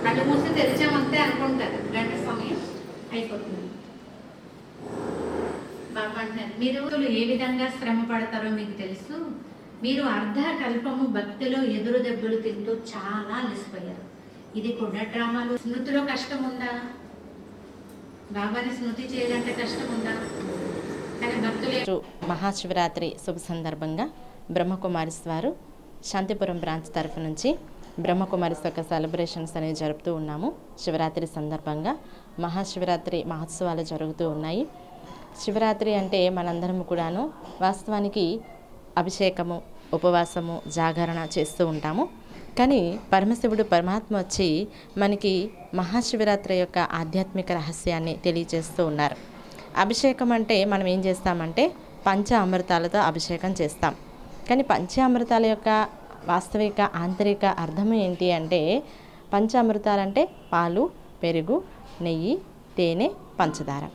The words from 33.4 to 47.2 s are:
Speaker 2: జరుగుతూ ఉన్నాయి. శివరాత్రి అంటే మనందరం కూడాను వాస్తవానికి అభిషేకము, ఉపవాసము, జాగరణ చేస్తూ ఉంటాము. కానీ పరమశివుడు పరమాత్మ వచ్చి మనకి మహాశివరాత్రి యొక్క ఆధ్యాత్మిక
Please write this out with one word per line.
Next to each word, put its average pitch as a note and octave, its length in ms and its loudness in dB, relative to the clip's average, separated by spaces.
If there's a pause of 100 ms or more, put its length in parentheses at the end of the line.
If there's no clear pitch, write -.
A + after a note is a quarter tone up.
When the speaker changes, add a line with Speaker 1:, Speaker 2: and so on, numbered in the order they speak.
Speaker 2:
జరుగుతూ D#3+ 480 -2
ఉన్నాయి. D#3+ 360 -2 (800)
శివరాత్రి G#3+ 500 2
అంటే F#3+ 340 4
మనందరం F3+ 540 0
కూడాను F3 500 0 (280)
వాస్తవానికి G3+ 800 2 (580)
అభిషేకము, F3+ 640 2 (320)
ఉపవాసము, E3+ 760 4
జాగరణ E3 580 2 (120)
చేస్తూ D#3+ 280 2
ఉంటాము. D#3+ 420 0 (500)
కానీ A3 400 6 (140)
పరమశివుడు G#3+ 500 4
పరమాత్మ G3+ 560 2
వచ్చి F#3 500 2 (300)
మనకి G3+ 520 4 (240)
మహాశివరాత్రి G3+ 800 2
యొక్క F3+ 240 2
ఆధ్యాత్మిక F3+ 760 0